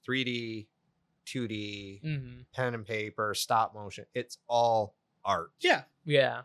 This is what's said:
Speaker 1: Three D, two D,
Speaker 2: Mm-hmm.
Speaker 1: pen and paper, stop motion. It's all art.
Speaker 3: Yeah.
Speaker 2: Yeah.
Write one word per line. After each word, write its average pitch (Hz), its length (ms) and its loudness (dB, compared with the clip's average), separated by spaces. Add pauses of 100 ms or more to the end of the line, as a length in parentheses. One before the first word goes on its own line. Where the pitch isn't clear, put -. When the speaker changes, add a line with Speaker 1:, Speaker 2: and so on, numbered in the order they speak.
Speaker 1:
Three 127 200 -2
D, 117 440 -6 (560)
two 123 240 -4
D, 101 560 -8
Speaker 2:
Mm-hmm. 127 360 -6 (120)
Speaker 1:
pen 123 220 -2
and 110 120 -8
paper, 107 480 -2
stop 113 400 2
motion. 104 400 -12
It's - 240 -6 (100)
all 117 480 4 (280)
art. 87 360 0
Speaker 3:
Yeah. 339 240 4 (200)
Speaker 2:
Yeah. 127 400 4